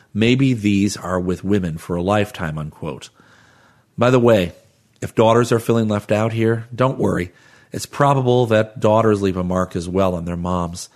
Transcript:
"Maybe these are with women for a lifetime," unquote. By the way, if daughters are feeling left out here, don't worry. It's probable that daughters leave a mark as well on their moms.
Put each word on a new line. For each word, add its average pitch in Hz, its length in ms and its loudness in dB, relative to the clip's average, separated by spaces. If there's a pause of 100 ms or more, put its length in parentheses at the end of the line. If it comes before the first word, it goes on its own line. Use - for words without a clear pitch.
(140)
"Maybe 127 400 2
these 101 420 2
are 90 240 -4
with 90 240 -4
women 92 320 0
for 85 200 -6
a 87 60 -4
lifetime," 95 540 -2
unquote. 76 540 -12 (880)
By 120 120 4
the 131 80 6
way, 107 340 4 (500)
if - 120 -10
daughters 117 380 4
are 117 60 4
feeling 113 300 0
left 104 240 -2
out 110 200 0
here, 113 420 -2
don't 127 240 -2
worry. 90 340 -2 (400)
It's - 140 -8
probable 127 600 0
that 110 340 0
daughters 110 400 2
leave 95 160 0
a 90 80 -4
mark 92 320 -2
as 87 120 -6
well 92 260 0
on 85 100 -8
their 87 120 -6
moms. 87 600 -6